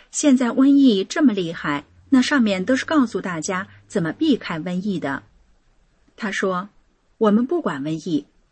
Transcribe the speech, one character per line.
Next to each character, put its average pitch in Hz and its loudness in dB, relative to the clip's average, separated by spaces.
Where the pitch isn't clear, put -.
现 285 2
在 254 0
瘟 262 2
疫 269 6
这 320 -2
么 240 6
厉 175 -4
害， 151 -6
那 254 6
上 269 0
面 190 0
都 254 0
是 - -2
告 294 2
诉 196 -4
大 175 -6
家 185 -6
怎 185 -2
么 160 -2
避 302 0
开 170 -6
瘟 180 -8
疫 185 -4
的。” 139 -6
他 208 -6
说 190 -4
：“我 214 4
们 233 4
不 339 -2
管 156 -6
瘟 151 -6
疫， 156 -4